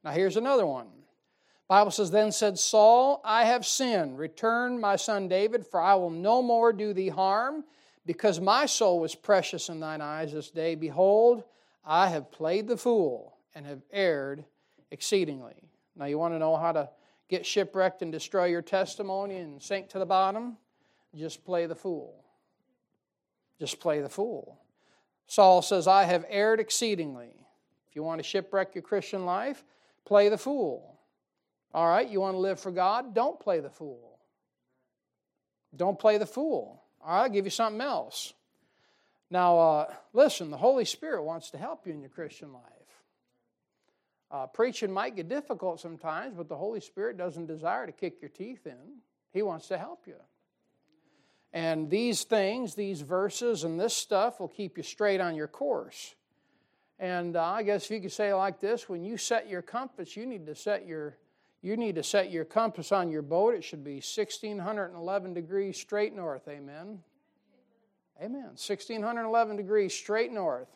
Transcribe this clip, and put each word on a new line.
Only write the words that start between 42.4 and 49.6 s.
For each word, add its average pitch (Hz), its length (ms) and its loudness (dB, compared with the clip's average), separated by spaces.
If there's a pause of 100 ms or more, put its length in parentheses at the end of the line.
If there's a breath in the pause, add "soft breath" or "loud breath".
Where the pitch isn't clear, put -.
life. 123 120 -20 (1700)
Uh, 135 180 -8
preaching 226 440 -2
might 214 240 -4
get 165 140 -8
difficult 214 500 -6
sometimes, 170 560 -10
but 165 140 -12
the 160 60 -10
Holy 202 260 -8
Spirit 208 360 -8
doesn't 170 300 -8
desire 165 380 -6
to 165 60 -14
kick - 300 -10
your - 80 -18
teeth 226 360 -16
in. 165 340 -20 (320)
He 190 100 -2
wants 170 280 -6